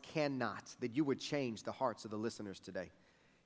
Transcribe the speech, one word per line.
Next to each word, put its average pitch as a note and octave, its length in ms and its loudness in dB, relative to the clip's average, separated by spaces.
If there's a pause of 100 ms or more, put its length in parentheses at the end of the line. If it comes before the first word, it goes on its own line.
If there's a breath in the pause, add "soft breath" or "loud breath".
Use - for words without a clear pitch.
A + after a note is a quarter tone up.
cannot, C3+ 800 0
that A#2 160 0
you D#3 80 6
would C3+ 160 4
change B2+ 420 0
the A2 100 -2
hearts A#2 340 0
of G#2+ 40 -6
the G#2+ 60 -2
listeners G#2+ 440 -2
today, F#2 300 -6 (540 soft breath)